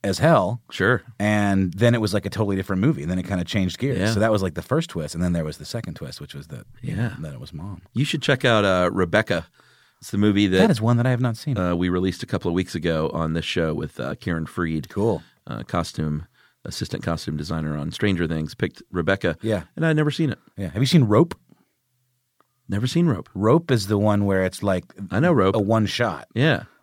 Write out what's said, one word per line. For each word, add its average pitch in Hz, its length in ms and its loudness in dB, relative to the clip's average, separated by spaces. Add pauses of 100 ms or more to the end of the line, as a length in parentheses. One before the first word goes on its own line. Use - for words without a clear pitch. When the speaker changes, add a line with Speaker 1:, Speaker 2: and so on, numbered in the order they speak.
Speaker 1:
as 98 140 0
hell. 120 420 4 (100)
Speaker 2:
Sure. 110 300 0 (180)
Speaker 1:
And 101 540 2
then 117 220 4
it 117 80 0
was, 95 100 0
like, 101 140 -2
a - 20 -4
totally 101 280 -2
different 95 260 -2
movie. 147 180 2
And 78 100 -6
then 92 80 0
it 90 80 -2
kinda 92 160 -2
changed 90 360 -2
gears. 123 220 -2
Speaker 2:
Yeah. 107 120 2
Speaker 1:
So 101 80 2
that 110 100 4
was, 104 120 2
like, 90 100 -2
the 85 80 -6
first 160 300 -2
twist. 76 240 -6
And 85 100 0
then 87 80 2
there 82 140 -2
was 78 100 -8
the 76 80 -16
second 104 300 -10
twist, - 260 -12
which - 140 -14
was 69 140 -14
that, - 180 -14 (160)
you 82 120 -6
Speaker 2:
Yeah. - 20 -4 (120)
Speaker 1:
know, - 120 -6
that 76 120 -10
it 62 80 -14
was 67 140 -16
Mom. 85 260 -12 (140)
Speaker 2:
You 131 100 0
should 147 160 -4
check 131 240 0
out, 110 220 4
uh, 90 260 4
Rebecca. 90 540 2 (560)
It's - 80 -16
the 98 80 -2
movie 104 300 4
that 92 100 4
Speaker 1:
That 208 120 6
is 123 80 2
one 117 200 2
that 120 80 0
I 131 40 2
have 123 120 0
not 117 160 -2
seen. 139 180 -4
Speaker 2:
uh, 90 180 0
we 90 140 0
released 90 340 0
a - 40 -8
couple 92 240 -2
of 85 40 -2
weeks 90 200 -2
ago 80 400 0
on 80 180 -2
this 82 140 -4
show 80 260 0
with, 80 260 -6
uh, 69 180 -6
Karen 80 280 -4
Freed. 80 460 -6
Speaker 1:
Cool. 101 320 -2 (240)
Speaker 2:
Uh, 55 160 -10
costume, 80 640 -4 (400)
assistant - 360 -8
costume 80 360 -6
designer 76 360 -6
on 76 160 -6
Stranger 87 380 0
Things, 78 260 -4
picked - 280 -6 (100)
Rebecca. 87 480 -2
Speaker 1:
Yeah. 104 220 -2 (120)
Speaker 2:
And 160 120 -2
I'd 160 100 2
never 151 140 2
seen 156 180 -2
it. - 100 -4 (200)
Speaker 1:
Yeah. 95 100 -6
Have 95 140 -2
you 135 40 2
seen 143 180 6
Rope? 110 300 4 (1300)
Speaker 2:
Never 104 180 -2
seen 170 200 2
Rope. 101 280 0
Speaker 1:
Rope 123 360 4
is 104 180 2
the 104 100 2
one 104 260 4
where 95 200 2
it's, - 180 -4
like, 95 220 0 (260)
Speaker 2:
I 98 100 0
know 175 120 4
Rope. 98 240 4
Speaker 1:
a 110 40 2
one 107 260 2
shot. 98 480 -4
Speaker 2:
Yeah. 127 300 0 (180)